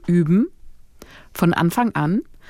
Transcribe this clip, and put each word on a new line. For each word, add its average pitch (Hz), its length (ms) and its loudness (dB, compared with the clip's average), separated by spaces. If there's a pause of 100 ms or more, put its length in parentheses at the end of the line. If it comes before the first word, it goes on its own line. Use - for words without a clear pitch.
üben, 175 400 2 (880)
von 175 200 2
Anfang 202 400 0
an, 156 280 -2 (280)